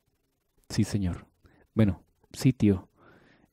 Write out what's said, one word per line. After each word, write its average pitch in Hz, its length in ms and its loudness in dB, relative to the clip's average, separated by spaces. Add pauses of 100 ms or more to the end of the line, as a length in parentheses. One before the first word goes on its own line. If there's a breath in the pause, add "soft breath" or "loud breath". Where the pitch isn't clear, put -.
(680)
Sí, - 160 -2
señor. 92 440 -6 (480 soft breath)
Bueno, 104 260 2 (320)
sí, - 200 2
tío. 98 360 0 (640 soft breath)